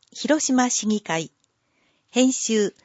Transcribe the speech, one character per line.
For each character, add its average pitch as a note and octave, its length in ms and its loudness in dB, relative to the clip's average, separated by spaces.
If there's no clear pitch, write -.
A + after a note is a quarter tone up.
広 D4 340 0
島 B3+ 240 2
市 - 160 -4
議 G#3+ 140 0
会。 E3 320 -6
編 B3+ 220 2
集、 G#3+ 520 -2